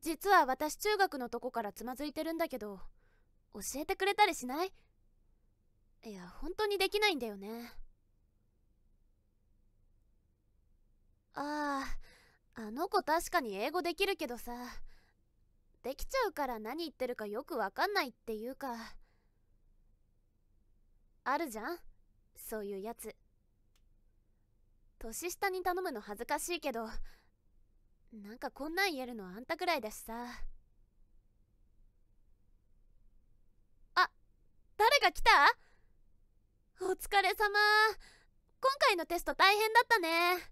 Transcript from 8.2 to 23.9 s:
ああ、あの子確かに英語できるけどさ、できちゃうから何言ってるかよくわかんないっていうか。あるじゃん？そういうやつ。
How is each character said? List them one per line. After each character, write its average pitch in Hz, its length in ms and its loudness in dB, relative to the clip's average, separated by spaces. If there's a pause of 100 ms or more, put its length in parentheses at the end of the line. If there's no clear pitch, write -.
あ 285 460 -4 (720)
あ、 233 80 -12
あ 208 80 -8
の 311 180 -4
子 381 140 2
確 330 260 0
か 349 120 2
に 214 140 -6
英 208 140 -2
語 339 140 -2
で 339 100 -2
き 381 140 0
る 381 80 0
け 330 100 -6
ど 240 140 -8
さ、 - 120 -12 (1300)
で 269 120 -6
き - 80 -8
ち - 120 -4
ゃ 508 140 2
う - 20 -16
か 285 160 -2
ら 247 100 -6
何 247 280 -6
言 294 60 -8
っ - 40 -20
て 254 100 -4
る 240 100 -4
か 214 120 -8
よ 208 160 -6
く 311 140 -6
わ 202 120 0
か 285 160 0
ん 403 80 0
な 392 80 2
い 269 80 -2
っ - 20 -20
て - 220 -10
い 220 160 -6
う 269 60 -10
か。 254 200 -8 (2500)
あ 262 140 0
る 320 140 -4
じ 214 80 -10
ゃ 254 140 -6
ん？ 349 40 -10 (580)
そ - 260 -10
う 202 40 -8
い 202 140 -8
う - 20 -12
や 226 140 -10
つ。 - 200 -16 (1800)